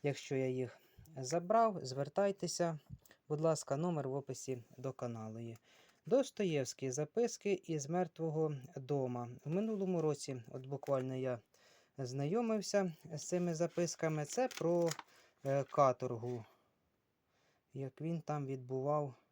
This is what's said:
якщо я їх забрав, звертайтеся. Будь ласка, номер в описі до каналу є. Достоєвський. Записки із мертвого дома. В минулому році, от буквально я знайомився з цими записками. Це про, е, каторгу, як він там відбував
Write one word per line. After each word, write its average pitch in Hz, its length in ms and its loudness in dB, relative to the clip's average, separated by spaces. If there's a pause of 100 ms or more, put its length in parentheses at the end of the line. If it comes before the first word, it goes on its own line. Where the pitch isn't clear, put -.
якщо 139 320 -2
я 131 120 2
їх 127 320 -4 (380)
забрав, 175 680 2
звертайтеся. 165 920 0 (500)
Будь 151 120 0
ласка, 156 360 2
номер 156 320 0
в 131 40 -2
описі 131 500 -6 (140)
до 127 160 -6
каналу 113 460 -6
є. 117 180 -10 (480)
Достоєвський. 160 840 2
Записки 202 760 0
із 147 220 -2
мертвого 160 680 0 (200)
дома. 127 540 0 (160)
В 143 40 -4
минулому 190 520 0
році, 143 400 0 (100)
от 131 140 -10
буквально 131 500 0
я 127 240 -2 (580)
знайомився 185 920 0 (220)
з 143 100 -8
цими 175 320 0
записками. 160 680 0
Це 254 220 0
про, 170 420 2 (560)
е, 139 180 2
каторгу, 123 840 2 (1300)
як 135 280 -8
він 165 200 -4
там 147 240 -4
відбував 131 680 -2 (180)